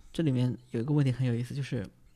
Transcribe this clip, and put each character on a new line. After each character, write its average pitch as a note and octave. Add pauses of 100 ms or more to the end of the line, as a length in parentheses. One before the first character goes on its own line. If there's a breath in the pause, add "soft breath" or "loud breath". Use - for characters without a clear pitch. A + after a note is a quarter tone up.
(120)
这 F3
里 D3+
面 B2+ (160)
有 A#2
一 A2+
个 D3
问 D3
题 C3
很 B2+
有 A#2+
意 A#2
思， B2
就 C#3
是， A#2+ (300)